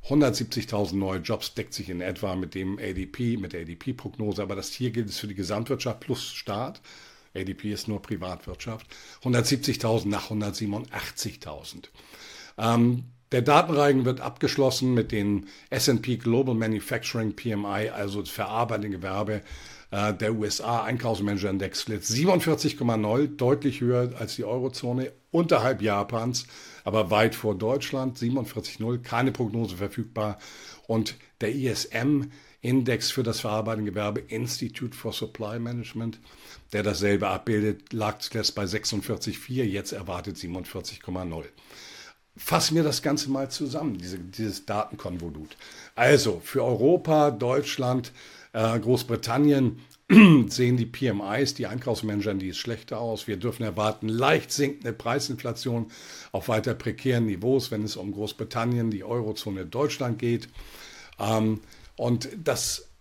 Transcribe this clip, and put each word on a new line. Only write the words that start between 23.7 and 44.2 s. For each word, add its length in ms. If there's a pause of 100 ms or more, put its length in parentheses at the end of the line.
höher 400
als 160
die 80
Eurozone, 680 (220)
unterhalb 500
Japans, 640 (380)
aber 260
weit 240
vor 220
Deutschland, 640
siebenundvierzig 600
null, 220
keine 320
Prognose 460
verfügbar. 600 (480)
Und 300 (240)
der 120
I 140
S 200
M 440 (300)
Index 500
für 140
das 160
verarbeitende 500
Gewerbe, 300
Institute 760
for 160
Supply 460
Management, 600 (520)
der 120
dasselbe 420
abbildet, 640
lag 280
zuletzt 340
bei 120
sechsundvierzig 680
Komma 100
vier, 200
jetzt 260
erwartet 460
siebenundvierzig 640
Komma 220
null. 240 (880)
Fassen 380
wir 80
das 180
Ganze 300
mal 180
zusammen, 480
diese, 220
dieses 480